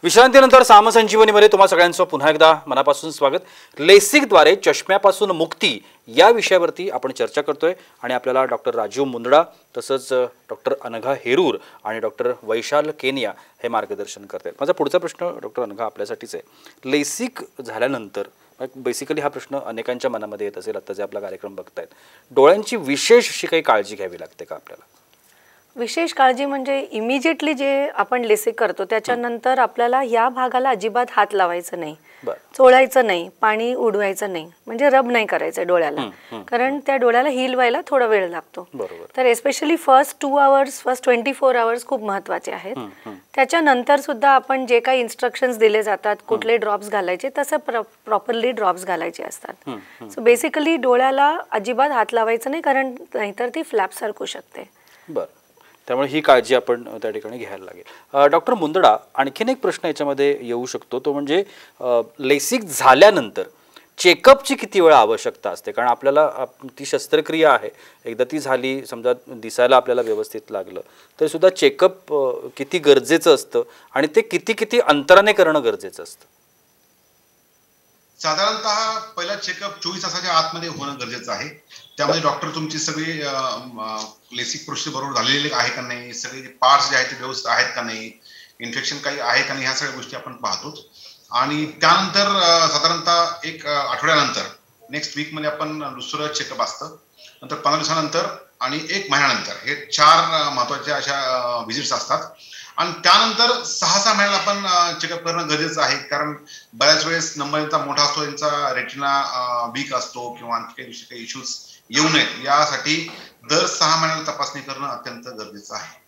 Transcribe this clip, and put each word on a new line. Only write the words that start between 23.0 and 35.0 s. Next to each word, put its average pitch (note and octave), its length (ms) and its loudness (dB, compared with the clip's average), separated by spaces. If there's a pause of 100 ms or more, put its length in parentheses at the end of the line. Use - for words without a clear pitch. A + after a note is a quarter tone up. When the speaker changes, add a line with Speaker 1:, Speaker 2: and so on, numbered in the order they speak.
Speaker 1:
अशी - 180 -8
काही D#3+ 160 0
काळजी G#2 340 0
घ्यावी F2+ 240 -10
लागते D#2+ 240 -18
का E2 100 -14
आपल्याला? - 300 -20 (920)
Speaker 2:
विशेष C#4 360 -4
काळजी C4 320 2
म्हणजे C#4 480 -4
immediately C#4 600 -2
जे C#4 420 0
आपण B3 280 -2
लेसिक A3+ 380 0
करतो G3 240 -2
त्याच्यानंतर A#3+ 680 -4
Speaker 1:
हम्म. C4 120 2
Speaker 2:
आपल्याला A#3+ 400 0
या A#3 260 0
भागाला B3+ 420 -2
अजिबात A3+ 400 -2
हात G#3 220 2
लावायचं F3 480 -2
नाही, D#3 160 -10 (280)
Speaker 1:
बरं. - 320 -10
Speaker 2:
चोळायचं C4 500 6
नाही, F3+ 240 -2 (100)
पाणी A3+ 340 0
उडवायचं G#3 580 -2
नाही, E3+ 180 -10 (160)
म्हणजे A#3+ 240 0
रब B3+ 200 4